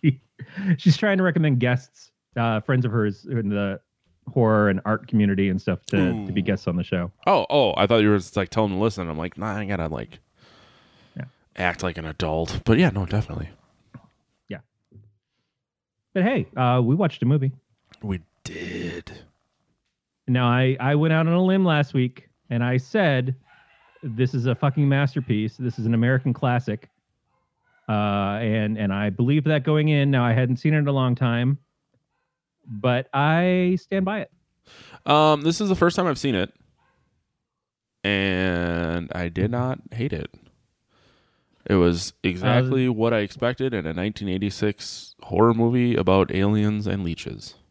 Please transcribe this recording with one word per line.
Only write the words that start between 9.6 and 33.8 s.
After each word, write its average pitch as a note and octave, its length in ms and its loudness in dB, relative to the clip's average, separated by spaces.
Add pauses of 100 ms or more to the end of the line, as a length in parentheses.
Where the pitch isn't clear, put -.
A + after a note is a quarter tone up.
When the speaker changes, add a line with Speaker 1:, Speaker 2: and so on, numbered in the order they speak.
Speaker 2:
gotta, F2 220 -4
like, A#1+ 320 -10 (960)
Speaker 1:
Yeah. - 80 -12 (320)
Speaker 2:
act F2+ 260 -4
like F2 160 -4
an D#2+ 80 -10
adult." D#2+ 580 -4
But A2+ 140 4
yeah, F3 120 4
no, G2 140 -4
definitely. G2+ 460 -4 (1000)
Speaker 1:
Yeah. G2 100 -12 (1600)
But F#3 100 0
hey, A3+ 220 0 (100)
uh, B2+ 260 2
we A#2+ 120 2
watched F3 280 -2
a A#2 40 0
movie. C3+ 260 2 (500)
Speaker 2:
We F#2+ 180 -4 (240)
did. F2 680 -10 (1160)
Speaker 1:
Now, B2 180 2
I, C3 320 2
I C3+ 140 2
went D#3 180 2
out D#3+ 140 2
on E3 60 2
a F3+ 120 2
limb F#3+ 200 2
last D3+ 300 2
week, B2 340 -2 (220)
and A#2 140 0
I B2+ 120 0
said, C3 580 0 (680)
"This B2 320 -2
is B2 120 0
a B2 80 0
fucking C#3 340 0
masterpiece. C3 680 0
This B2 220 -6
is A2 80 -4
an A#2 80 2
American B2+ 380 2
classic." B2 560 -2 (1000)
Uh, G2+ 520 0
and, A2 380 0
and G2+ 140 0
I G2+ 180 -2
believed B2+ 380 0
that D3 160 0
going D3+ 240 2
in. C#3+ 240 2
Now, B2+ 120 2
I A#2+ 80 2
hadn't B2 260 0
seen D#3 160 0
it D#3 40 2
in D3 80 0
a C#3+ 60 -2
long B2+ 240 0
time, B2 420 0 (1080)
but B2 460 -4
I F3+ 680 0